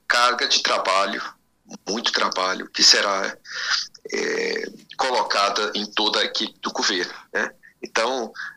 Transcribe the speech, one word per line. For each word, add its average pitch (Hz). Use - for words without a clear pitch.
carga 123
de -
trabalho, 98
muito 110
trabalho, 92
que -
será, 104
é, -
colocada 107
em 104
toda 107
a 98
equipe -
do -
governo, 95
né? 107
Então, 113